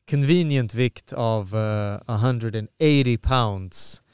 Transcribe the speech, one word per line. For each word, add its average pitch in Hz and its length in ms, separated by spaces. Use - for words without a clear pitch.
convenient 143 640
vikt 120 400
av, 110 420
eh, 104 440
a 107 40
hundred 113 380
and 110 120
eighty 139 380
pounds. 104 840